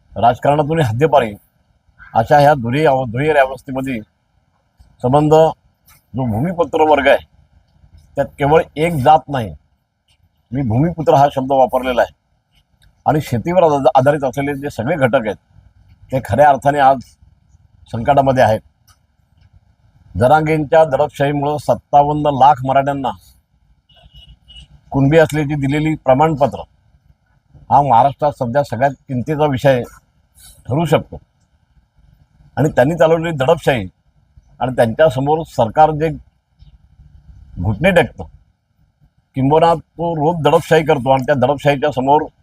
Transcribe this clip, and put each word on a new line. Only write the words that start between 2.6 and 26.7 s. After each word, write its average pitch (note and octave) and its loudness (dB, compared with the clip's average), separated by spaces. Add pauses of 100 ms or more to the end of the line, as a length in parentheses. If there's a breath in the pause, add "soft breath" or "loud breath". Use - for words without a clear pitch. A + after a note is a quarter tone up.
दुहेरी D3 0
अवस्थेमध्ये C3 -4 (1040)
संबंध D3 2
जो - -2
भूमिपुत्र D#3 -2
वर्ग C#3 2
आहे, A#2 2 (880)
त्यात C#3 -6
केवळ C#3+ 2 (140)
एक E3 -2
जात D#3 2
नाही, A2+ -6 (1000)
मी C3 -4
भूमिपुत्र D3 0
हा C#3+ 6
शब्द C3 -4
वापरलेला B2+ 0
आहे, G2 -4 (920)
आणि C#3 0
शेतीवर E3+ -2
आध-, C#3+ 2
आधारित C#3 2
असलेले C#3 -6
जे C#3+ -8
सगळे C#3 -6
घटक C3 0
आहेत, G2 -6 (720)
ते C3 -2
खऱ्या D3 2
अर्थाने C#3+ 0
आज C3+ 2 (880)
संकटामध्ये C3 0
आहेत. A2 0 (1600)
जरांगेंच्या D#3 2
दडपशाहीमुळं D3 -2
सत्तावन्न D3 0
लाख C3+ 4 (100)
मराठ्यांना C#3 -2 (1800)
कुणबी C#3 2
असल्याची D3+ 0
दिलेली D3+ -2
प्रमाणपत्र C3+ 0 (1120)